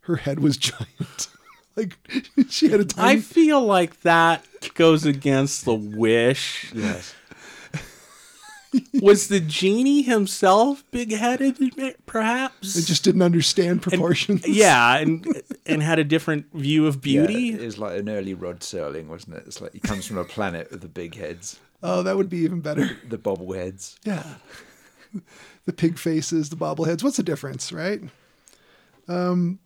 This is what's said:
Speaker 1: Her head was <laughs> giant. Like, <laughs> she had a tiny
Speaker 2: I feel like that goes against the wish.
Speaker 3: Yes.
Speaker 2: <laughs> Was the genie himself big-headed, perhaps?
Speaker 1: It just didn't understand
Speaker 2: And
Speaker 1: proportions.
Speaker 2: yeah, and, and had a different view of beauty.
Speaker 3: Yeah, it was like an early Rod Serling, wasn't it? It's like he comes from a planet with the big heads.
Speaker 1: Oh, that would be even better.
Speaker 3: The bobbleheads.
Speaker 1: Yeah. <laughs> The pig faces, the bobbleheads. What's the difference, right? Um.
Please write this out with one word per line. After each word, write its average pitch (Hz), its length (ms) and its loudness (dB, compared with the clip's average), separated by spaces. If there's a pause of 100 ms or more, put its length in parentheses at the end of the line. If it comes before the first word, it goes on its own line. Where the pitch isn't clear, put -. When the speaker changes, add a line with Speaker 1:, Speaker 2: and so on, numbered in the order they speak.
Speaker 1:
Her 170 160 -2
head 143 220 -4
was 139 180 2
<laughs> - 0 -
giant. - 680 -8 (480)
Like, 214 220 -6 (260)
<laughs> - 260 0
she 311 200 2
had 208 100 4
a 202 60 2
tiny 226 340 4
Speaker 2:
I - 20 -2
feel 302 400 4
like 185 400 2
that 165 420 4 (320)
goes 160 300 6
against 139 600 0
the 120 100 2
wish. 113 960 0
Speaker 3:
Yes. 104 460 -6
Speaker 2:
<laughs> - 40 -20 (1800)
Was 202 260 6
the 202 120 2
genie 208 600 2
himself 247 880 2
big-headed, 247 1040 -2 (120)
perhaps? 226 680 -4
Speaker 1:
It 165 100 0
just 165 180 0
didn't 185 180 4
understand 175 520 2
Speaker 2:
And 220 100 0
Speaker 1:
proportions. 180 640 0
Speaker 2:
yeah, 139 500 6
and, 165 460 -2 (240)
and 156 160 0
had 160 160 2
a 156 40 2
different 151 500 -2
view 156 340 2
of 139 120 -2
beauty. 147 360 2
Speaker 3:
Yeah, 233 220 -4
it 117 80 -10
was 104 120 -10
like 101 220 -6
an 104 100 -6
early 98 240 -6
Rod 87 280 -10
Serling, 78 480 -8
wasn't 82 260 -16
it? 85 100 -16
It's - 160 -18
like 85 120 -16
he - 60 -18
comes 98 280 -6
from 104 100 -8
a 87 60 -4
planet 87 480 -8
with 92 100 -18
the 95 60 -18
big 85 260 -12
heads. 87 460 -14 (240)
Speaker 1:
Oh, 180 180 -2
that 190 160 -2
would 190 140 -2
be 175 80 -6
even 165 220 -2
better. 151 360 -4 (100)
Speaker 3:
The 110 100 -10
bobbleheads. 92 880 -8
Speaker 1:
Yeah. 185 260 -6
<laughs> 139 40 -18 (1300)
The 180 60 -6
pig 170 280 -2
faces, 160 500 -2
the 165 80 -12
bobbleheads. 160 460 -4
What's 277 140 0
the 240 60 -2
difference, 139 480 -8
right? 185 300 -6 (1080)
Um. 180 580 -2